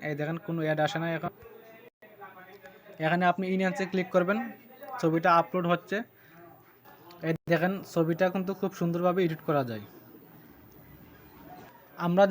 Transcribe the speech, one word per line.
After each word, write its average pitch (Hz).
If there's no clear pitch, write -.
এই 151
দেখেন 156
কোনো 165
অ্যাড 156
আসে 160
না 165
এখন। -
এখানে 175
আপনি 190
ইনহ্যান্সে 190
ক্লিক 185
করবেন, 185
ছবিটা 165
আপলোড 185
হচ্ছে। 175
এই 165
দেখেন 170
ছবিটা 170
কিন্তু 190
খুব 190
সুন্দরভাবে 175
এডিট 160
করা 147
যায়। 107
আমরা 180